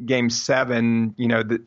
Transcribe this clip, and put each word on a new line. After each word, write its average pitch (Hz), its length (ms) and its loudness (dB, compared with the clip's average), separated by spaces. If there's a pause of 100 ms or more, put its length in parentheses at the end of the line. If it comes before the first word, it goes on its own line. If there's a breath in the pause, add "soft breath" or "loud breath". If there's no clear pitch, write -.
game 120 260 2
seven, 117 880 0
you 120 100 0
know, 113 140 2
the, 110 240 -2